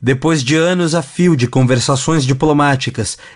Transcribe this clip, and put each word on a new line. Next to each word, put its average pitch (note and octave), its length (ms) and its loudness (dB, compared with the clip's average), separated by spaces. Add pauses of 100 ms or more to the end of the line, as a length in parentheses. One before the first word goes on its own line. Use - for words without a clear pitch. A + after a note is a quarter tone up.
depois C3+ 420 0
de C#3+ 120 -2
anos E3+ 380 0
a E3 80 0
fio F3 360 0
de A#2+ 100 0
conversações C3 760 0
diplomáticas C#3+ 920 0 (180)